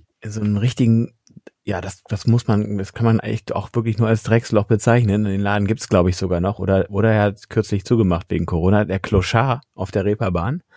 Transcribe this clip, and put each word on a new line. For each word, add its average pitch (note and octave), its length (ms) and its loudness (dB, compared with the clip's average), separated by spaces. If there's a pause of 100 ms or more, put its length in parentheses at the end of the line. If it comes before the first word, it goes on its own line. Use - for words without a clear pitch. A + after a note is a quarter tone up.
(200)
in G#2+ 100 -12
so G#2+ 100 -8
einem G#2 160 0
richtigen, A#2 580 2 (500)
ja, F#2+ 160 -4
das, F2+ 280 -12
das - 180 -4
muss A#2 220 2
man, G#2 300 0
das G2 140 -8
kann A#2 120 -4
man A2+ 160 4
echt A2 320 -6
auch - 200 -6
wirklich A2+ 260 -2
nur A2+ 100 2
als A2 160 0
Drecksloch A2 400 0
bezeichnen. G#2+ 600 2
Den G2 160 -2
Laden G2+ 280 0
gibt's, - 200 -4
glaub F#2 200 4
ich, F#2 80 0
sogar F2+ 240 -2
noch. G2 180 -2
Oder, F#2+ 320 2
oder G#2+ 220 2
er G#2+ 100 4
hat G#2 280 -4
kürzlich G#2+ 340 -2
zugemacht F#2+ 460 2
wegen E2+ 160 -2
Corona. F#2+ 380 2
Der F#2+ 140 -2
Clochard A#2 640 0 (120)
auf - 180 -8
der G2 120 -2
Reeperbahn. G#2 580 -2 (140)